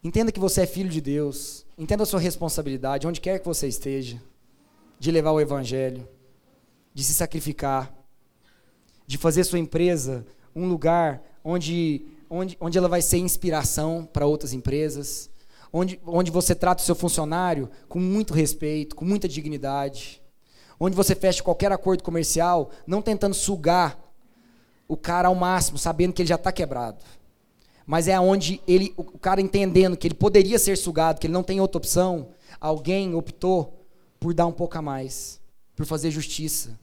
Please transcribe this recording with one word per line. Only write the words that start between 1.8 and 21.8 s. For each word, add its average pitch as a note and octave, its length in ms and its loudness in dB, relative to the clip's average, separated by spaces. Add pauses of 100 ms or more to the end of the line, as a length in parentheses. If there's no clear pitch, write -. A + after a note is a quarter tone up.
a G3+ 40 0
sua F#3+ 140 0
responsabilidade, D3 840 -4
onde E3+ 140 -4
quer F#3+ 180 -2
que F#3+ 80 -8
você D3+ 220 -2
esteja, C3 520 -6 (800)
de D3+ 120 -2
levar D#3 200 4
o D#3 100 4
evangelho, C3 680 -2 (840)
de C3+ 120 -6
se - 100 0
sacrificar, C#3 800 -2 (1120)
de C3 100 -6
fazer E3 280 2
sua F3+ 140 -2
empresa D3+ 680 -2 (280)
um F3+ 140 -4
lugar E3 540 0 (220)
onde, D#3+ 600 -2 (240)
onde, F3+ 320 -6
onde E3+ 160 -2
ela F3+ 120 4
vai F3 120 2
ser E3+ 180 2
inspiração D#3+ 920 -2
para C#3+ 140 2
outras D3 260 0
empresas, C#3 760 -4 (420)
onde, F3+ 320 -2
onde E3+ 260 0
você F3 240 2
trata F3+ 280 2
o - 40 -2
seu F3 80 4
funcionário D#3+ 760 -2 (180)
com F3 120 -4
muito F#3+ 340 0
respeito, D3+ 640 0
com - 80 -10
muita G3 240 0
dignidade, C#3 920 -6 (580)
onde F3+ 180 0
você F#3+ 180 4
fecha F#3 280 2
qualquer F#3 280 2
acordo F#3 320 0